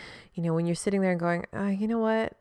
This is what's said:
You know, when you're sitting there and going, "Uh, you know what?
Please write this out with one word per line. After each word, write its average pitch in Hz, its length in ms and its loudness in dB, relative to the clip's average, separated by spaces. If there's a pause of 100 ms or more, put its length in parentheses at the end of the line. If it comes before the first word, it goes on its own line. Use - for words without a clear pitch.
(340)
You 170 100 -6
know, 165 100 2
when 165 120 2
you're 170 100 2
sitting 196 240 0
there 190 120 4
and 175 80 0
going, 175 260 0 (100)
"Uh, 202 120 -2
you 202 200 0
know 233 120 0
what? 220 420 2